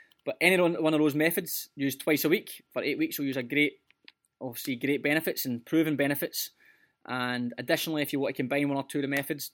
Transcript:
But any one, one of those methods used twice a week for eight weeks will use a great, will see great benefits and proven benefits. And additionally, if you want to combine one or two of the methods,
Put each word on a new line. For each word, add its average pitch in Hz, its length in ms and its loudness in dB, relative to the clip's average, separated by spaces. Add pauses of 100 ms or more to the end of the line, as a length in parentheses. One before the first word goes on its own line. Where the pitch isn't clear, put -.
(240)
But 135 160 -4
any 180 200 6
one, 175 200 4
one 156 140 4
of 151 60 4
those 151 160 4
methods 165 580 0
used 139 240 -2
twice 156 260 2
a 165 40 2
week - 340 0 (100)
for 127 80 -4
eight 131 160 0
weeks 160 220 -2
will 143 80 -4
use 135 100 -2
a 131 60 -2
great, 135 380 0 (580)
will 123 160 -8
see 131 220 -6
great 135 260 -2
benefits 156 440 0
and 120 200 -4
proven 160 300 2
benefits. 139 540 -2 (540)
And 123 540 -2
additionally, 151 440 0
if 139 100 -4
you 143 80 0
want 135 160 -2
to - 40 -2
combine 143 280 0
one 139 80 0
or 135 80 -2
two - 140 -6
of 143 40 0
the 135 60 -2
methods, 139 460 -4